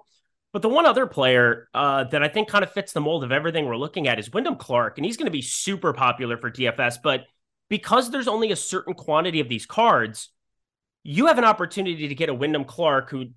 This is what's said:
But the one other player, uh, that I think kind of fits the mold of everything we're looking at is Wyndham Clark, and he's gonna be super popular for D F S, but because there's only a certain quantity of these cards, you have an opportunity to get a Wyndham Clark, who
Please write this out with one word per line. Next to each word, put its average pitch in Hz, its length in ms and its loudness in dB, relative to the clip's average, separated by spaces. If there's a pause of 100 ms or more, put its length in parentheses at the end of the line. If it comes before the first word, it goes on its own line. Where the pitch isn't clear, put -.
(520)
But 196 100 -4
the 220 60 2
one 302 180 4
other 247 200 4
player, 123 680 2
uh, 139 300 2
that 143 180 0
I 147 60 2
think 214 200 -2
kind 202 160 2
of - 80 -6
fits 196 200 -6
the 156 80 -2
mold 151 220 -2
of 120 80 -6
everything 156 360 0
we're 117 100 -2
looking 143 320 -4
at 117 100 2
is 104 140 -10
Wyndham 269 240 -2
Clark, 120 420 0
and 143 60 -4
he's 226 120 -4
gonna 285 140 -4
be 143 120 -4
super 185 500 -4
popular 123 440 0
for 117 140 -8
D 127 160 -2
F 117 140 0
S, 120 180 0
but 131 240 0 (460)
because 233 420 0
there's 247 180 -4
only 220 220 0
a 175 60 0
certain - 380 -6
quantity 160 440 0
of 131 100 -2
these 113 160 -6
cards, 139 640 2 (720)
you 175 240 2
have 269 100 4
an 240 60 2
opportunity 175 640 0
to 139 60 -8
get 156 140 -2
a 135 60 -2
Wyndham 143 300 -2
Clark, 147 460 0
who 127 160 -8 (100)